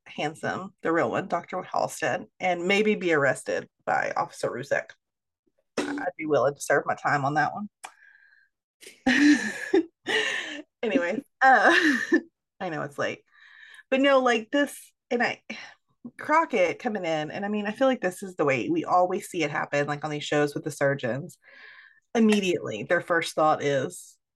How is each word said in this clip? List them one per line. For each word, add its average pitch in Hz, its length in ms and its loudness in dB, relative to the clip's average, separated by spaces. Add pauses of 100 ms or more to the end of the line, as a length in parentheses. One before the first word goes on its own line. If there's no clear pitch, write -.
Handsome, 156 680 -6 (100)
the 165 80 0
real 151 180 2
one, 139 180 -4
Doctor 180 360 -6
Halstead, - 640 -4 (140)
and 180 280 -2
maybe 208 280 4
be 175 180 0
arrested 131 540 0 (180)
by 80 300 0
Officer - 360 -4
Rusek. 117 380 -4 (880)
I'd 147 400 -4
be 156 80 -8
willing 143 300 2
to - 60 -16
serve 147 240 2
my 135 100 -2
time 143 300 -2
on 147 100 0
that 147 180 0
one. 208 160 -8 (1400)
<laughs> 269 800 4 (1000)
Anyway, 190 400 0 (220)
uh, 262 540 6 (300)
<laughs> - 340 -20
I 185 80 -6
know 147 140 -4
it's 139 140 -12
late. 104 220 -4 (720)
But 262 80 2
no, 269 200 6
like, 240 300 0
this, 285 240 0 (380)
and 240 100 0
I, 175 200 -2 (760)
Crockett 226 640 0
coming 208 240 -4
in, 156 280 -2
and 196 120 -8
I 202 60 -4
mean, 208 160 -4
I 208 60 -4
feel 269 160 2
like 254 120 2
this 185 240 -4
is 185 140 -12
the 160 80 0
way 127 240 0
we 156 160 -2
always 180 420 2
see 175 160 -4
it 147 80 -2
happen, 147 360 -2
like, 147 180 -6
on 156 60 -4
these 147 120 -6
shows 147 320 0
with 156 80 -8
the 147 80 -6
surgeons. 139 640 -2 (800)
Immediately, 196 680 2
their 175 180 0
first 165 340 -2
thought 156 260 2
is, 143 540 -2 (200)